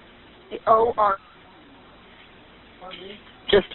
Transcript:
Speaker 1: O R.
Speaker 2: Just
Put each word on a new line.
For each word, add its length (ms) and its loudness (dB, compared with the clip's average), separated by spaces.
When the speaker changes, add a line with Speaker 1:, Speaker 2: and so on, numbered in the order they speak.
Speaker 1:
O 320 4
R. 200 0
Speaker 2:
Just 240 4